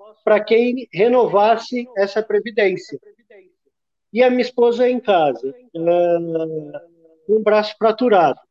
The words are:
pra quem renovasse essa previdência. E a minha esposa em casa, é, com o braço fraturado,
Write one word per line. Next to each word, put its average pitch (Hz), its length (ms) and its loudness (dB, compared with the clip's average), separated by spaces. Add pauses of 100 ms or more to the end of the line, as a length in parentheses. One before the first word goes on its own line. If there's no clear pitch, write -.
(240)
pra 214 160 2
quem 240 540 0
renovasse 226 920 0 (100)
essa 196 240 -2
previdência. 208 800 -4 (1120)
E 226 80 0
a 254 80 4
minha 247 140 0
esposa 240 440 0
em 247 120 0
casa, 147 560 0 (180)
é, 165 60 -10 (1500)
com 208 100 0
o 220 80 0
braço 214 360 0
fraturado, 214 600 2 (120)